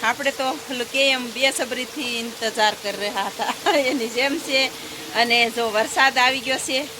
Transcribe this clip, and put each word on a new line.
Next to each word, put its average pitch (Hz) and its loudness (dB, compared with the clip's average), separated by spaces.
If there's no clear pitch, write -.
આપણે 254 2
તો 262 -2
ઓલું 247 -4
કે 269 2
એમ 254 2
બેસબરીથી 254 -2
ઇંતજાર 220 0
કરી 202 -6
રહ્યા 202 -2
હતા - 0
<laughs> 254 2
એની 240 -2
જેમ 277 0
છે. 269 0
અને 233 4
જો 233 -2
વરસાદ 226 2
આવી 254 4
ગયો 262 0
છે 262 -2